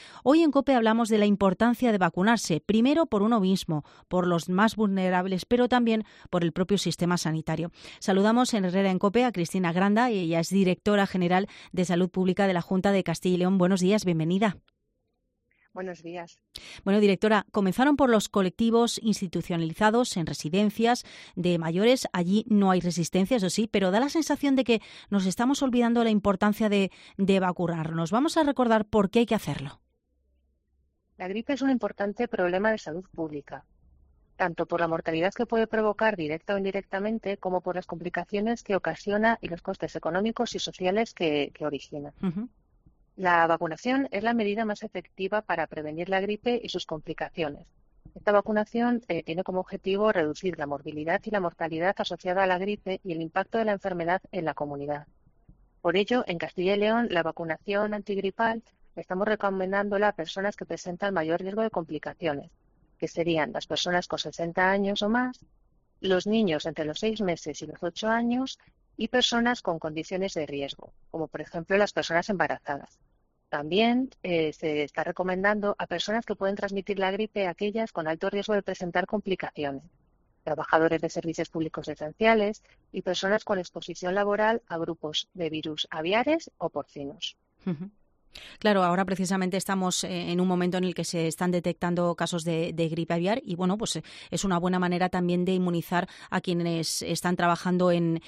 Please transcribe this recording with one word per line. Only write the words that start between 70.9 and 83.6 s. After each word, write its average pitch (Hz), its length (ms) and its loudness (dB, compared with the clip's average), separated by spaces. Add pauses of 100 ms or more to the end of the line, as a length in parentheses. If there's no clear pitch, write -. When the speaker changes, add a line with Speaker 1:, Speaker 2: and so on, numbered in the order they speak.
Speaker 2:
como 160 180 -6
por 156 140 -10
ejemplo 170 360 -4
las 202 160 2
personas 165 360 -2
embarazadas. 143 720 -4 (500)
También, 220 600 0 (100)
eh, 165 320 0
se 151 300 -2
está 151 200 -6
recomendando 190 760 0
a 180 80 -6
personas 208 380 -4
que 214 100 -4
pueden 196 200 -2
transmitir 196 440 -4
la 190 100 2
gripe, 202 380 -2
aquellas 208 440 -4
con 160 160 -4
alto 165 220 -2
riesgo 202 240 -2
de 202 80 2
presentar 185 460 -4
complicaciones, 151 760 -6 (600)
trabajadores 160 580 2
de 165 80 -2
servicios 165 400 -4
públicos 160 380 -6
esenciales 208 720 0 (300)
y 190 100 -8
personas 190 420 0
con 208 140 -2
exposición 180 560 -6